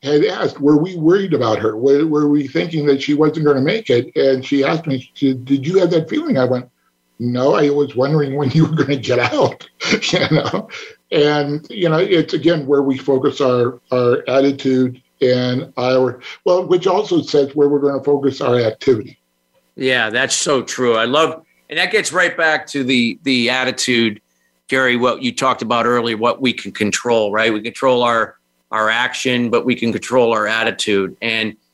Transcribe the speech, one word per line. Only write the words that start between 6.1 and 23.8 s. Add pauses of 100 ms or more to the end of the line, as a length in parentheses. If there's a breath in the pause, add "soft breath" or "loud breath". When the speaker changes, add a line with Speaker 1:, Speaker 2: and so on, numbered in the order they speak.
Speaker 1:
I
went, (500)
"No,
I
was
wondering
when
you
were
gonna
get
out," (180)
<laughs>
you (120)
know? (420 loud breath)
And,
you
know,
it's,
again,
where
we
focus
our, (120)
our
attitude (220)
and
our, (220 loud breath)
well,
which
also
says
where
we're
gonna
focus
our
activity. (560)
Speaker 2:
Yeah,
that's
so
true.
I
love, (240)
and
that
gets
right
back
to
the,
the
attitude, (460)